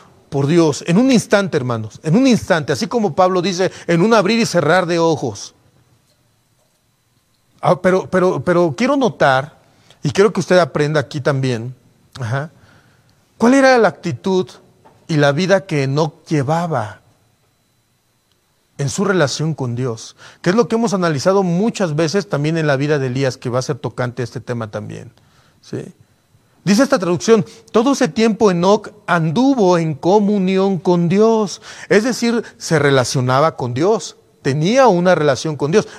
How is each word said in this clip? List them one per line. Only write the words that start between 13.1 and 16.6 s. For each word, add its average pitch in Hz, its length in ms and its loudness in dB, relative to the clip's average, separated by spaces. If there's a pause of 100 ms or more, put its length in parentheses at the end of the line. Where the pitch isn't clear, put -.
¿cuál 233 160 4
era 262 240 4
la 220 100 4
actitud 180 640 -4 (580)
y 165 80 -2
la 143 160 4
vida 185 340 0
que 147 180 -2
Enoc 147 440 -2
llevaba 147 720 -4 (1800)